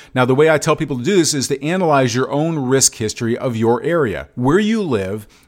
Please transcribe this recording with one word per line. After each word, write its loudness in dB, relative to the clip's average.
Now, 2
the 2
way 4
I 2
tell 0
people -6
to -8
do 0
this 2
is -4
to -4
analyze 0
your -2
own -2
risk 2
history -4
of -4
your 2
area. -2
Where 2
you 0
live, -4